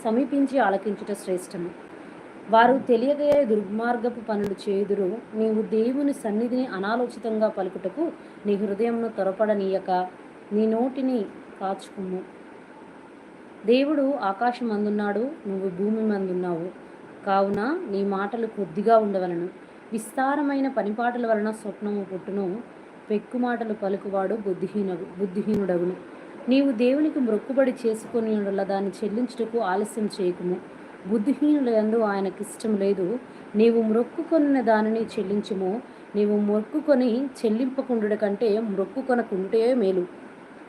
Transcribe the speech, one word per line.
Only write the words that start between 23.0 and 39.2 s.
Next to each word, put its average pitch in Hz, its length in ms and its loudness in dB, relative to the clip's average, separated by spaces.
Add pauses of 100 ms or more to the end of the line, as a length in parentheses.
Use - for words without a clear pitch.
పెక్కు 208 280 -2
మాటలు 233 360 0
పలుకువాడు 190 640 -2
బుద్ధిహీనగు-, 185 840 -4
బుద్ధిహీనుడగును. 185 760 0 (540)
నీవు 277 220 6
దేవునికి 277 480 2
మొక్కుబడి 247 560 2 (100)
చేసుకొని 220 460 -2
యెడల 196 320 0
దాన్ని 196 280 -2 (120)
చెల్లించుటకు 226 540 -2
ఆలస్యం 214 520 0 (120)
చేయకుము. 180 520 -2 (340)
బుద్ధిహీనుల 262 600 2
యందు 220 300 4
ఆయనకిష్టం 202 800 0
లేదు. 196 420 0 (360)
నీవు 226 260 6
మొక్కుకొనిన 269 800 2
దానిని 220 420 4
చెల్లించుము. 202 760 -2 (340)
నీవు 208 220 4
మొక్కుకొని 247 880 2
చెల్లింపకుండుట 233 880 0
కంటే 202 460 2
మొక్కుకొనకుండుటే 226 1120 0